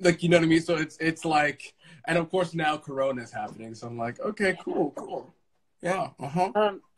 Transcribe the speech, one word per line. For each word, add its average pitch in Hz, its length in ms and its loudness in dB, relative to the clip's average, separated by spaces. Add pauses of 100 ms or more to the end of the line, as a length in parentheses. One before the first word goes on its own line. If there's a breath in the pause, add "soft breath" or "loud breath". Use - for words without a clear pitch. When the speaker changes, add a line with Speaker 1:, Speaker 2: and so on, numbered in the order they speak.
Speaker 1:
Like, 175 220 4
you 170 60 2
know 170 100 10
what 165 40 4
I 160 40 4
mean? 165 140 6
So 170 160 0
it's, 156 220 -4
it's 160 260 -2
like, 147 500 0 (320 soft breath)
and 165 100 2
of 165 120 0
course 180 260 0
now 151 220 0
Corona 135 460 -2
is - 80 -16
happening. 110 440 -10
So 120 120 -12
I'm 117 100 -10
like, 117 220 -6
"Okay, 196 380 -2
Speaker 2:
Yeah. - 80 -18
Speaker 1:
cool, 196 320 -2
cool." - 360 -10 (480)
Yeah, 175 280 -2 (100)
uh-huh. 170 360 0
Speaker 2:
Um, 208 260 2 (160)